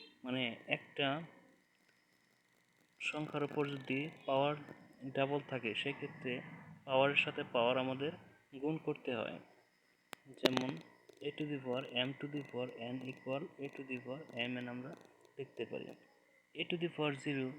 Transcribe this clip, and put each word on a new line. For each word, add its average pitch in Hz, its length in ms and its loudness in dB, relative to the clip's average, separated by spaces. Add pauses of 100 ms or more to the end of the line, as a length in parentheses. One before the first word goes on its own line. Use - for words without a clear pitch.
(240)
মানে 127 320 0 (120)
একটা 143 540 0 (1800)
সংখ্যার 151 440 -2
উপর 143 240 2
যদি 139 420 -2 (160)
পাওয়ার 139 300 6 (500)
ডাবল 139 340 4 (100)
থাকে, 120 260 0
সেক্ষেত্রে 135 640 -2 (440)
পাওয়ারের 139 300 8
সাথে 147 360 2
পাওয়ার 123 260 6
আমাদের 131 340 0 (480)
গুণ 156 180 2
করতে 147 380 -2
হয়। 107 240 -2 (880)
যেমন 131 500 4 (440)
A 147 100 -2
to 156 140 -2
the 147 200 0
power 127 180 0 (120)
m 127 160 2
to 135 160 -6
the 143 140 -4
power 127 280 -4 (120)
n 120 140 -4 (140)
equal 135 340 -4 (160)
A 139 60 -6
to 139 220 -10
the 131 100 -4 (100)
power 127 140 -8 (260)
m 123 100 -2
n 123 120 -6
আমরা 123 260 -8 (420)
লিখতে - 280 -4
পারি। - 200 -6 (680)
A 160 120 0
to - 100 0
the 170 200 0
power 151 160 2
zero 135 340 0 (120)